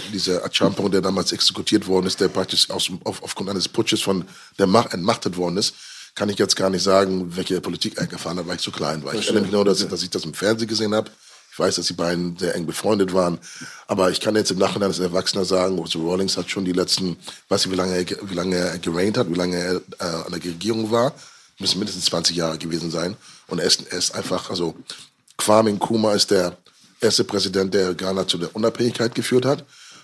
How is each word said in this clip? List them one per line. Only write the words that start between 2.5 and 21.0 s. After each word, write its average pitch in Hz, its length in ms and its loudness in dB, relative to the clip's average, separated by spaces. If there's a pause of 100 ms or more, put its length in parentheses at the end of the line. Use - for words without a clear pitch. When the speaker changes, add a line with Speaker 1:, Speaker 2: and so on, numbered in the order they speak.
Speaker 1:
aus, - 180 -2 (140)
auf, - 220 -6
aufgrund - 260 -6
eines 95 160 -2
Putsches - 340 0
von 95 240 0 (320)
der 98 120 4
Macht - 260 4
entmachtet 95 420 -2
worden 87 200 0
ist, 107 180 -2 (400)
kann 104 140 -2
ich 101 100 -2
jetzt 98 160 4
gar 95 160 2
nicht 90 140 0
sagen, 95 520 4
welche 90 240 -2
Politik 85 380 -4
er 87 80 -2
gefahren 85 320 -6
hat, 85 80 -4
weil 90 100 -4
ich - 60 -6
zu - 80 -4
klein 76 340 -4
war. 69 100 -4
Ich 104 120 -2
Speaker 2:
Verstehe. 101 80 2
Speaker 1:
erinnere 104 120 6
mich 92 60 -4
nur, 101 120 6
dass, 98 180 4
Speaker 2:
Okay. 92 80 -4
Speaker 1:
dass 87 140 -4
ich 92 60 -8
das 87 140 -4
im 78 100 -8
Fernsehen 110 340 0
gesehen 107 260 0
habe. 110 160 0 (420)
Ich - 60 -18
weiß, 87 180 2
dass 85 120 -2
die - 40 -4
beiden 87 460 -2
sehr 87 160 0
eng 87 120 -4
befreundet 95 460 2
waren. 87 260 2 (500)
Aber 92 240 2
ich - 80 -2
kann 107 160 2
jetzt 104 160 2
im 90 60 -2
Nachhinein 98 320 2
als 82 100 -2
Erwachsener 92 440 0
sagen, 92 320 2
Roger 82 220 -4
Rawlings 90 380 0
hat 87 120 -4
schon 98 160 -4
die 90 80 0
letzten, 90 440 0 (320)
weiß 98 180 2
nicht, 92 60 -4
wie 92 40 -2
lange 92 200 0
er 90 80 0
ge-, - 180 -6
wie 95 120 -8
lange 90 200 0
er 90 240 0
gereignt 90 400 0
hat, 120 100 2
wie 82 60 -2
lange 90 220 0
er, 87 180 -2 (240)
äh, 98 60 -6 (200)
an - 80 -10
der 85 120 -8
Regierung 104 480 -2
war. 117 200 4 (460)